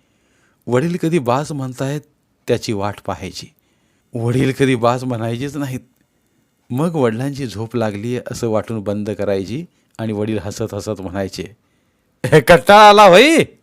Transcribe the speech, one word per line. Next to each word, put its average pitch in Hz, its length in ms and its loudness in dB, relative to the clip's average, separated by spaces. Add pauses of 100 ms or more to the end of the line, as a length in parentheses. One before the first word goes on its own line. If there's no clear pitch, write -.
(680)
वडील 147 360 -2
कधी 165 160 0
बास 131 340 -4
म्हणतायत 135 480 -8 (480)
त्याची 117 240 -4
वाट 101 220 -6 (120)
पाहायची. 92 400 -12 (680)
वडील 123 380 -2
कधी 131 220 0
बास 120 300 -2
म्हणायचेच 120 520 -8
नाहीत. 131 240 -8 (920)
मग 156 240 -4
वडिलांची 131 520 -2
झोप 110 300 -8
लागलीये 110 440 -6 (100)
असं 120 180 -6
वाटून 110 320 -4
बंद 104 300 -6
करायची 98 540 -6 (340)
आणि 110 140 -6
वडील 107 260 -4
हसत 101 360 -10
हसत 101 260 -8
म्हणायचे, 95 440 -8 (960)
"कटाळा 202 480 8
आला 208 160 8
होय?" 240 340 8 (240)